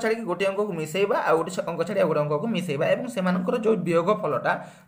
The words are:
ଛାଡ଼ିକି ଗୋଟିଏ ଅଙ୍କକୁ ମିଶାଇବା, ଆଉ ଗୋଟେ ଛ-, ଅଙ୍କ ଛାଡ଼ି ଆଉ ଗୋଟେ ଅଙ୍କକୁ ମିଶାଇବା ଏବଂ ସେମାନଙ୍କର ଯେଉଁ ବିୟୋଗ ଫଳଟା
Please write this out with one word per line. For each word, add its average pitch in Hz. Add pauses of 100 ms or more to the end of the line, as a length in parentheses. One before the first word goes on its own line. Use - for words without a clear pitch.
ଛାଡ଼ିକି 226
ଗୋଟିଏ 196
ଅଙ୍କକୁ 196
ମିଶାଇବା, 170 (100)
ଆଉ 160
ଗୋଟେ 165
ଛ-, 196
ଅଙ୍କ 165
ଛାଡ଼ି 202
ଆଉ 180
ଗୋଟେ 156
ଅଙ୍କକୁ 151
ମିଶାଇବା 170
ଏବଂ -
ସେମାନଙ୍କର 185
ଯେଉଁ 220 (120)
ବିୟୋଗ 170 (120)
ଫଳଟା 147 (360)